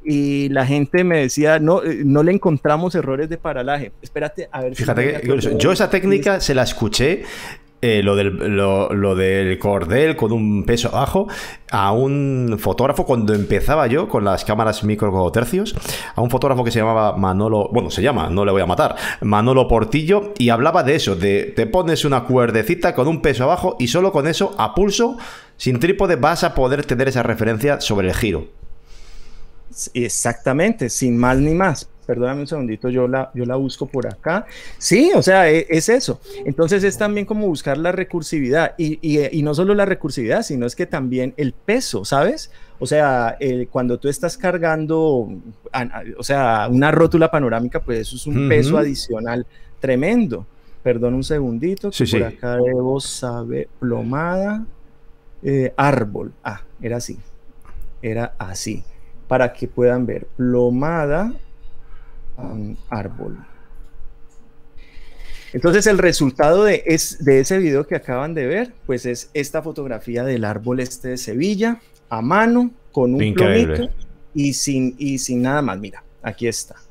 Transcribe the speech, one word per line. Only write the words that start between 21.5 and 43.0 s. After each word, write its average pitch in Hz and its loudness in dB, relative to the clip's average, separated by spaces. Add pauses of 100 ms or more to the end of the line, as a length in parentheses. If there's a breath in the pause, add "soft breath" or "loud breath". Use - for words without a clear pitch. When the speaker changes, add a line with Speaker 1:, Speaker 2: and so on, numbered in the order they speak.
Speaker 2:
te 113 0
pones 160 0
una 139 2
cuerdecita 123 2
con 127 2
un 165 0
peso 131 0
abajo 175 0
y 120 0
solo 185 2
con 151 0
eso, 190 -2
a 110 0
pulso, 220 2 (380 loud breath)
sin 123 0
trípode, 185 2
vas 156 2
a 170 0
poder 135 2
tener 127 0
esa 120 0
referencia 117 0
sobre 98 0
el 92 0
giro. 92 -2 (1120 soft breath)
Speaker 1:
Sí, - -10 (140)
exactamente, 131 0
sin 120 0
más 123 4
ni 147 2
más. 175 0 (200)
Perdóname 127 -2
un 147 -8
segundito, 127 -4
yo 127 2
la, 131 -2
yo 123 -2
la 123 -2
busco 135 -4
por 127 -4
acá. 160 -4 (320 loud breath)
Sí, 269 4
o - 6
sea, 185 6
e-, 160 4
es 165 0
eso. 240 0 (280 loud breath)
Entonces 165 0
es 196 0
también 208 -2
como 214 -2
buscar 143 -2
la 165 0
recursividad. 160 0
Y, 156 -2
y, 147 0
y 147 2
no 151 0
solo 190 2
la 202 4
recursividad, 151 0
sino 131 -4
es 120 -4
que 175 -4
también 127 -4
el 135 -2
peso, 143 -2
¿sabes? 175 0 (280 soft breath)
O 131 -4
sea, 131 2